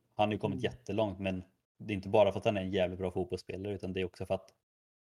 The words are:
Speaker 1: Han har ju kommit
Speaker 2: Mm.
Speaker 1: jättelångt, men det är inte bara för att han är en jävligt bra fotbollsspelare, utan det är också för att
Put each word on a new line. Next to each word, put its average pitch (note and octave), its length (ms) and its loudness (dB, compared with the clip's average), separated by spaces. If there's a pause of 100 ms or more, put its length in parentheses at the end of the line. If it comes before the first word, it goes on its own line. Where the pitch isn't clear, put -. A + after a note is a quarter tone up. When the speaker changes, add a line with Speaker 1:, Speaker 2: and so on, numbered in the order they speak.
(140)
Speaker 1:
Han G#2+ 160 2
har G#2+ 40 0
ju G2+ 60 0
kommit G2+ 240 0
Speaker 2:
Mm. - 0 -
Speaker 1:
jättelångt, G2+ 560 -2
men F#2+ 240 -4 (340)
det A2 160 -6
är - 20 -2
inte G2+ 140 -6
bara G2+ 220 8
för G#2 80 -2
att - 60 -2
han G#2+ 120 2
är F#2+ 40 -2
en F#2+ 100 -4
jävligt F#2 280 2
bra F#2 120 -2
fotbollsspelare, F#2 640 -4
utan F#2 200 -6
det F#2+ 80 -2
är F#2 40 -2
också F2+ 200 -8
för F#2+ 80 -2
att - 200 -6 (580)